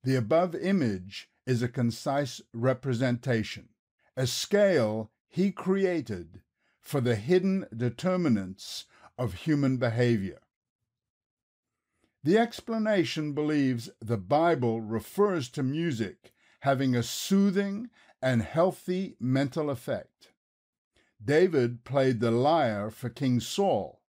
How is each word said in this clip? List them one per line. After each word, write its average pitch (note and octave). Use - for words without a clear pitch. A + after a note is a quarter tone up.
The C3
above D#3+
image A#2
is B2
a B2+
concise C3
representation, B2
a C3
scale B2
he F#3+
created D3+
for C#3
the A#2
hidden F3+
determinants A#2+
of A#2+
human C#3
behavior. A#2
The D#3+
explanation G3+
believes C#3
the A2+
Bible B2
refers C3
to D3
music C3
having C3+
a A#2+
soothing G3
and B2+
healthy F3+
mental C3+
effect. -
David C#3
played C3
the A#2
lyre A#2
for A#2+
King B2+
Saul C#3